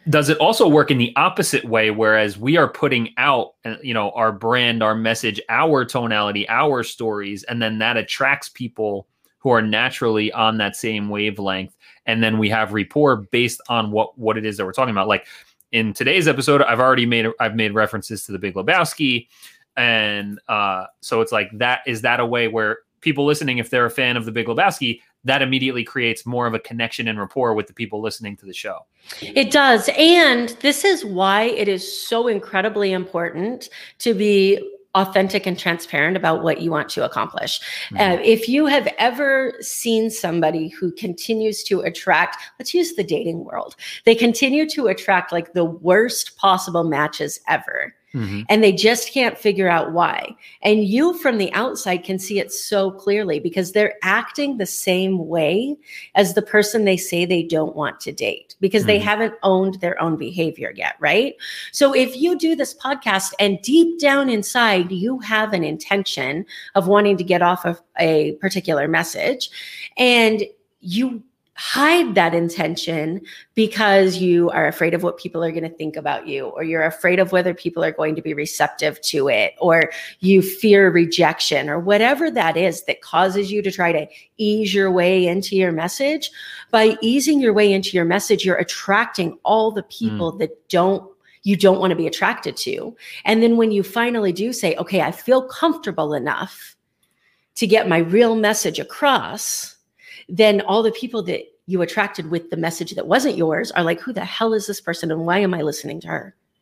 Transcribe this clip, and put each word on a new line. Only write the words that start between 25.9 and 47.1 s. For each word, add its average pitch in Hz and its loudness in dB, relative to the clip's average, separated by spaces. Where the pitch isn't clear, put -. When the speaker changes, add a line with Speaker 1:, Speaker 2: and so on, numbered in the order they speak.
Speaker 1:
more 120 -2
of 113 -2
a 113 -2
connection 117 -6
and 107 -4
rapport 120 -2
with 107 -2
the - -20
people 107 -8
listening 104 -8
to - -20
the 95 -18
show? 92 -12
Speaker 2:
It - 0
does. 269 4
And 294 6
this 285 0
is 381 2
why 196 2
it 220 0
is - -4
so 240 0
incredibly 202 -2
important 180 -6
to 233 0
be 196 2
authentic 196 2
and 175 -4
transparent 170 -2
about 160 0
what 160 -2
you 165 -2
want 147 -2
to - -4
accomplish. - -6
Speaker 1:
Mm-hmm. - -10
Speaker 2:
Uh, 185 2
if 226 2
you 294 2
have 277 2
ever 262 0
seen 226 -2
somebody 165 -2
who 175 -6
continues 220 -4
to 190 0
attract, 170 0
let's - -12
use 339 0
the 202 -2
dating 165 -4
world, - -10
they 226 8
continue 262 2
to 277 -2
attract, 190 0
like, 170 -4
the 175 2
worst 180 0
possible 180 2
matches 151 -2